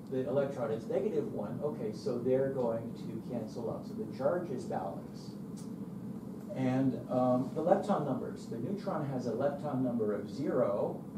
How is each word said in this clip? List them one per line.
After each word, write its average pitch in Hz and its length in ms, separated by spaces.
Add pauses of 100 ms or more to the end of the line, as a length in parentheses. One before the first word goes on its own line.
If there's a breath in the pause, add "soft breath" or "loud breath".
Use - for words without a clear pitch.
the 127 200
electron 123 420
is 113 160
negative 190 460
one. - 300
Okay, - 300
so 120 260
they're 131 320
going 117 420
to - 360
cancel 113 420
out. - 160
So - 60
the - 240
charge 160 340
is 123 140
balanced. - 680 (1200)
And, 131 400 (140)
um, 127 460
the 156 60
lepton 180 440
numbers. - 400
The - 120
neutron 165 520
has 127 160
a 120 60
lepton 131 500
number 113 320
of 101 160
zero. - 720 (140)